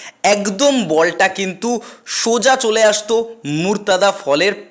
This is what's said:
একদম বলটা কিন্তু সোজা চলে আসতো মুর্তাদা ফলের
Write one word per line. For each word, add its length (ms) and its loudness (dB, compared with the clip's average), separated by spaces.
একদম 640 2
বলটা 420 2
কিন্তু 540 -4
সোজা 500 0
চলে 280 0
আসতো 520 0
মুর্তাদা 680 0
ফলের 420 0